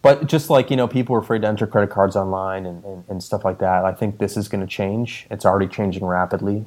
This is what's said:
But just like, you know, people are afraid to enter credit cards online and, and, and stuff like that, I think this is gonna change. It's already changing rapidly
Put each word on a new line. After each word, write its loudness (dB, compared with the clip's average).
But 6
just 0
like, 4
you 2
know, 2
people 0
are 4
afraid 0
to 2
enter 0
credit 2
cards 2
online -4
and, -12
and, -14
and -10
stuff -6
like -2
that, 2
I 2
think -4
this -2
is -4
gonna -4
change. -6
It's -10
already 4
changing -4
rapidly -2